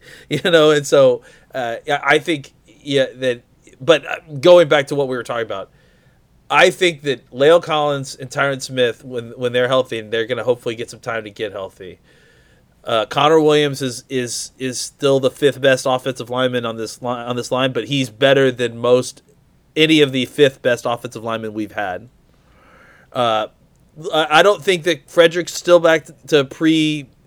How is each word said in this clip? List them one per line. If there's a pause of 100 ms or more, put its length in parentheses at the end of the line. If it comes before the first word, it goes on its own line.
(140)
<laughs>
you
know,
and
so, (320)
uh, (120)
I,
I
think, (140)
yeah,
that, (400)
but,
uh, (200)
going
back
to
what
we
were
talking
about, (800)
I
think
that
La'el
Collins
and
Tyron
Smith,
when,
when
they're
healthy,
and
they're
gonna
hopefully
get
some
time
to
get
healthy. (840)
Uh,
Connor
Williams
is,
is,
is
still
the
fifth
best
offensive
lineman
on
this
li-,
on
this
line,
but
he's
better
than
most, (500)
any
of
the
fifth
best
offensive
linemen
we've
had. (1040)
Uh, (640)
I, (120)
I
don't
think
that
Frederick's
still
back
t-, (140)
to
pre, (200)